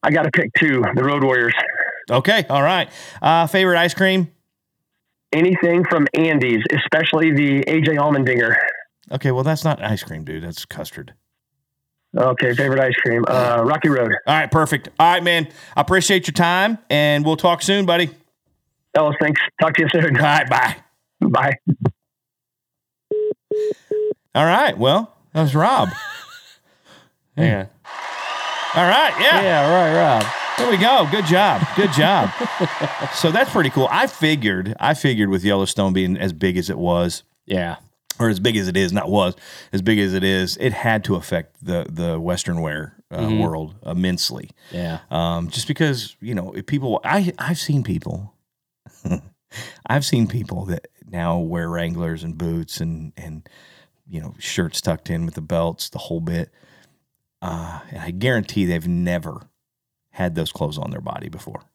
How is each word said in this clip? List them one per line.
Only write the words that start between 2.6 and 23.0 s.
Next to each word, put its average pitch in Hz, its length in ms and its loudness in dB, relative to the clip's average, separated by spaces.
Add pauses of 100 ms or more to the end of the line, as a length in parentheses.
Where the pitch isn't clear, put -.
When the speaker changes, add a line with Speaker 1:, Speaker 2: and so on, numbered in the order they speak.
Speaker 2:
right. 175 260 2 (320)
Uh, 165 260 4
favorite 185 320 4
ice 170 140 2
cream? 190 360 2 (1040)
Speaker 1:
Anything 175 520 4
from 151 280 2
Andy's, 135 500 2 (100)
especially 156 600 2
the 139 340 4
A 160 140 2
J 156 140 2
Allmendinger. 131 600 2 (560)
Speaker 2:
Okay, 135 200 0
well, 127 120 0
that's 156 200 0
not 156 180 0
ice 107 220 -2
cream, 80 220 -12
dude. 78 180 -10
That's 85 220 -10
custard. - 480 -14 (1040)
Speaker 1:
Okay, 127 380 2
favorite 135 240 0
ice 127 160 2
cream. 117 320 0
Uh, 123 380 2
Rocky 151 240 2
Road. 123 220 2 (140)
Speaker 2:
All 139 100 2
right, 151 140 0
perfect. 151 400 0 (100)
All 170 140 6
right, 175 100 0
man. 170 240 2 (280)
I 143 60 2
appreciate 185 460 2
your 151 60 -6
time, 185 440 2 (120)
and 147 360 4
we'll 156 120 2
talk 170 240 2
soon, 196 240 2
buddy. 170 240 2 (840)
Speaker 1:
Ellis, 151 260 4
thanks. 151 180 2 (220)
Talk 160 140 2
to 170 80 2
you 151 60 2
soon. 156 280 2
Speaker 2:
All 151 60 4
right, 147 260 4
bye. 120 260 2 (460)
Speaker 1:
Bye. 135 320 2 (2750)